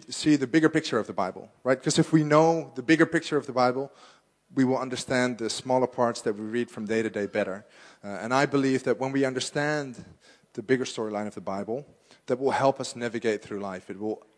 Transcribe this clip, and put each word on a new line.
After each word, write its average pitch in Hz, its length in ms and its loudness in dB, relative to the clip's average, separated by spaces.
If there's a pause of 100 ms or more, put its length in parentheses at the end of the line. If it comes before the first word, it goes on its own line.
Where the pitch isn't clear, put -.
see 151 280 2
the 131 100 0
bigger 156 220 4
picture 156 300 0
of 104 80 -2
the 107 60 -10
Bible, 92 380 -4 (120)
right? 131 200 2
'Cause - 160 2
if 160 140 2
we 160 120 6
know 151 500 4
the 127 80 -8
bigger 160 240 6
picture 160 300 -2
of 131 100 -2
the 131 60 -10
Bible, 127 400 0 (600)
we 135 100 4
will 127 140 2
understand 123 600 0
the 113 120 -2
smaller 127 360 0
parts 120 360 0
that 110 120 0
we 107 100 -8
read 117 260 -4
from 110 160 -10
day 113 160 0
to 110 80 -2
day 101 160 -4
better. 98 380 -4 (380)
Uh, 104 60 -14
and 101 240 -6
I 139 140 4
believe 135 380 0
that 127 140 0
when 135 140 -4
we 135 120 2
understand 139 800 -4 (500)
the 117 80 -8
bigger 127 220 2
storyline 107 420 -4
of 104 80 -10
the 104 60 -12
Bible, 101 460 -6 (400)
that 123 120 0
will 135 140 2
help 135 280 2
us - 140 -8
navigate 113 480 -4
through 104 180 -10
life. 95 300 -10
It 95 80 -12
will 107 240 -6 (160)